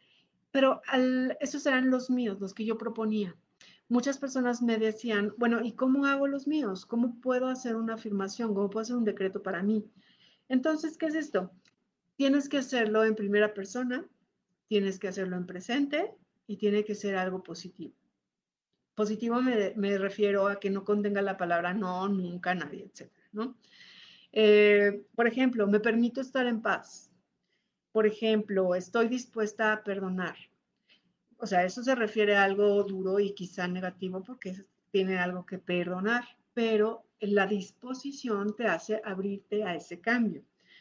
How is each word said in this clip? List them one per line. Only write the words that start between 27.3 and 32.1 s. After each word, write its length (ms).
Por 140
ejemplo, 680
"Estoy 340
dispuesta 640
a 120
perdonar". 520
O 80
sea, 180
eso 180
se 120
refiere 420